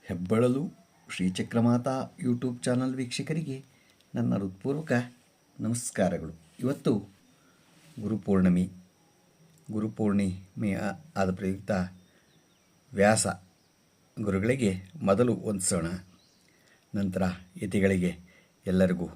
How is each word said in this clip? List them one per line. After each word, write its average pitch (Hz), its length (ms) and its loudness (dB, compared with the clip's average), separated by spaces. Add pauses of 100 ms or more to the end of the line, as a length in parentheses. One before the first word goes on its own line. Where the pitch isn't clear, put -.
ಹೆಬ್ಬಳಲು 113 640 0 (440)
ಶ್ರೀ - 140 0
ಚಕ್ರಮಾತಾ 120 880 0
YouTube 123 440 -2
ಚಾನಲ್ 127 320 0
ವೀಕ್ಷಕರಿಗೆ 135 680 -6 (500)
ನನ್ನ 120 200 0
ಹೃತ್ಪೂರ್ವಕ 131 560 -4 (680)
ನಮಸ್ಕಾರಗಳು. 92 800 -2 (200)
ಇವತ್ತು 123 500 -2 (880)
ಗುರುಪೌರ್ಣಮಿ. 95 720 2 (1000)
ಗುರುಪೌರ್ಣಿಮೆ 104 1000 -2
ಆ-, 101 200 -4 (220)
ಆದ 92 200 2
ಪ್ರಯುಕ್ತ 95 360 -4 (1200)
ವ್ಯಾಸ 104 340 4 (920)
ಗುರುಗಳಿಗೆ 101 600 2 (200)
ಮೊದಲು 104 340 4
ವಂದಿಸೋಣ. 92 520 -2 (1080)
ನಂತರ 95 280 0 (400)
ಯತಿಗಳಿಗೆ 95 540 2 (500)
ಎಲ್ಲರಿಗೂ 90 480 4